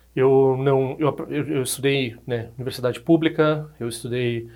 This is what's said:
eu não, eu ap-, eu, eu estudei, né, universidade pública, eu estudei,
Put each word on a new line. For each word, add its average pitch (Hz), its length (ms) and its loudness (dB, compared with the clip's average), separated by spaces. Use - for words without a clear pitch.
eu 135 440 4
não, 135 400 2
eu 147 100 0
ap-, - 200 -6
eu, 139 180 -4
eu 143 160 -2
estudei, 131 520 -2
né, 117 320 -6
universidade 123 420 -4
pública, 156 680 2
eu 117 80 -6
estudei, 120 680 -4